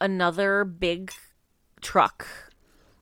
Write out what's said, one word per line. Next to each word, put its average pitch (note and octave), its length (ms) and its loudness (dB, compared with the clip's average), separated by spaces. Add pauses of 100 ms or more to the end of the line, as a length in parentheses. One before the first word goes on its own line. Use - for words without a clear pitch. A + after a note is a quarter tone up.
another G3 600 2
big F3+ 480 -4 (680)
truck. - 440 2 (760)